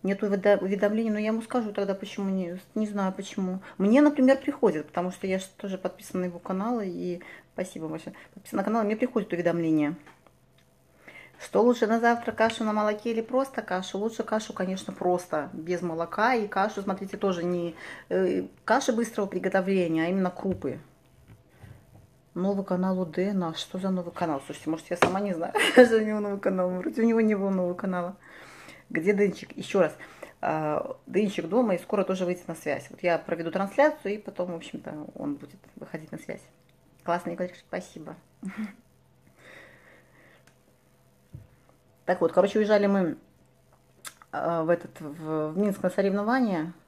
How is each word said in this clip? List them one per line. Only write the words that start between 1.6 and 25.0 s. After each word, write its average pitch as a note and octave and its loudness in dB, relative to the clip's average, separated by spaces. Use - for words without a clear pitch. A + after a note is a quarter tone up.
тогда, G3 0
почему G3 -4
не, F#3 -2
не G#3+ -2
знаю G3+ -2
почему. F#3+ -4
Мне, G#3+ 6
например, C4+ 6
приходит, E3+ 0
потому F3+ -4
что - -8
я F#3+ 0
ж F#3+ -8
тоже F#3+ -8
подписана - -6
на F3+ -2
его F3 -8
канал, G#3 -4
и F3 -6
спасибо F#3 -8
большое. D#3+ -10
Подписана - -6
на - 0
канал, A3 0
и - 0
мне G#3+ 0
приходит A3+ -2
уведомление. E3 2
Что G3+ 2
лучше A#3+ 4
на A3+ 2
завтрак, A#3 2
кашу A3 2
на G#3+ 0
молоке G#3+ 0
или A3+ -2
просто B3+ -2
кашу? F#3 -4
Лучше A3 -4
кашу, A3 -2
конечно, F#3+ -4
просто, F3+ 0
без E3+ -4
молока. F3 0
И G#3+ 0
кашу, G3 -2
смотрите, F#3+ -6
тоже F3+ 0
не, E3+ -2
э, F#3 0
каши B3+ 2
быстрого A3+ -2
приготовления, F#3 0
а E3+ 0
именно F#3+ 2
крупы. D3+ -4
Новый G3 0
канал F#3 0
у F#3 0
Дэна. F3+ -2
Что - -10
за F#3+ -2
новый F3+ -4
канал? D#3 -2
Слушайте, - -8
может, D#3+ -4
я F3 -2
сама F#3 2